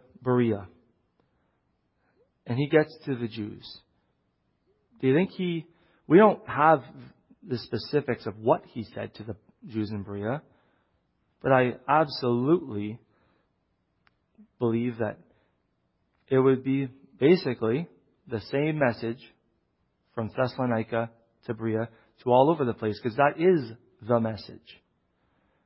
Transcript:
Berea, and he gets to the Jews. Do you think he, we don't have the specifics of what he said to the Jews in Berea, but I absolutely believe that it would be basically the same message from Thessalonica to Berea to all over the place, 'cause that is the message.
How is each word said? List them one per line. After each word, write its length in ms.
Berea, 460
and 120
he 100
gets 280
to 100
the 120
Jews. 520
Do 80
you 80
think 160
he, 360
we 100
don't 320
have 320
the 120
specifics 640
of 140
what 240
he 120
said 200
to 80
the 120
Jews 240
in 120
Berea, 380
but 100
I 220
absolutely 1120
believe 380
that 220
it 120
would 240
be 260
basically 680
the 140
same 280
message 400
from 200
Thessalonica 760
to 80
Berea 360
to 80
all 180
over 160
the 80
place, 260
'cause 160
that 240
is 320
the 180
message. 640